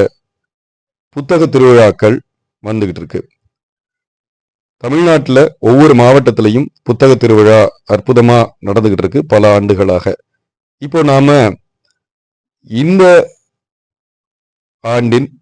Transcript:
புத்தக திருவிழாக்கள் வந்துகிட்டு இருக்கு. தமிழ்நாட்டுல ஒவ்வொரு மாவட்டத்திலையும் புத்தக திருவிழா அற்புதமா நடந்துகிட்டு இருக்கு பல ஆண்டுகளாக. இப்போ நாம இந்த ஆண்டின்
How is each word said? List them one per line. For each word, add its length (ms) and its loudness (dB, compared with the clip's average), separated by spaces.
புத்தக 320 -4
திருவிழாக்கள் 720 2
வந்துகிட்டு 380 -8
இருக்கு. 200 -14
தமிழ்நாட்டுல 560 -2
ஒவ்வொரு 340 2
மாவட்டத்திலையும் 760 0
புத்தக 320 0
திருவிழா 440 2
அற்புதமா 500 0
நடந்துகிட்டு 440 -4
இருக்கு 200 -4
பல 280 2
ஆண்டுகளாக. 640 -2
இப்போ 220 -6
நாம 260 0
இந்த 340 -2
ஆண்டின் 440 -4